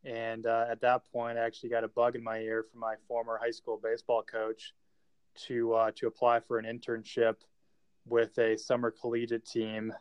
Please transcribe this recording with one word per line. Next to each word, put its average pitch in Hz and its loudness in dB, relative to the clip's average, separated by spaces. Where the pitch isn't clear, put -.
And, 113 -6
uh, 117 2
at 113 -4
that 123 4
point, 117 -2
I - 0
actually 117 -6
got 117 2
a 113 -2
bug 120 2
in 120 -6
my 113 -6
ear 110 -2
from 120 -18
my 110 -4
former 117 -2
high 117 0
school 113 -6
baseball 113 0
coach 110 -6
to, 117 0
uh, 113 4
to 123 -4
apply 117 4
for 117 -2
an 113 -4
internship 113 0
with 117 2
a 110 4
summer 120 0
collegiate 117 -4
team 110 -4